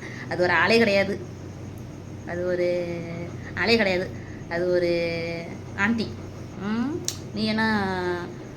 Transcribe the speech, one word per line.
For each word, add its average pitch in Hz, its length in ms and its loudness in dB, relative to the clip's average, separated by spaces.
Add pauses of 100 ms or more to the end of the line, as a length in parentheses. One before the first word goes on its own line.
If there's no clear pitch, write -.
(300)
அது 170 140 2
ஒரு 175 100 4
ஆளே 185 240 6
கிடையாது. 196 420 4 (1080)
அது 175 180 -2
ஒரு 175 540 2 (560)
ஆளே 214 220 6
கிடையாது. 185 320 4 (400)
அது 175 200 0
ஒரு 170 420 4 (640)
ஆண்டி. 214 300 2 (540)
ம், 233 340 -2 (380)
நீ 208 120 -2
என்ன 220 400 2 (720)